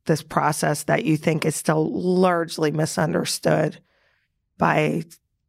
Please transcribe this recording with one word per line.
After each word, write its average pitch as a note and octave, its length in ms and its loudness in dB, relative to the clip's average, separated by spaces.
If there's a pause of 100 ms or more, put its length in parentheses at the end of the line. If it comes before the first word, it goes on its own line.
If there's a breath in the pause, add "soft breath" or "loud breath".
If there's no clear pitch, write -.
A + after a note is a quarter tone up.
this D#3 160 0
process D3+ 640 0
that D#3 200 0
you D#3 120 2
think D#3 280 -2
is D#3 100 0
still D#3 380 0
largely F3 800 0
misunderstood D#3 1080 0 (800)
by D#3 440 0 (460)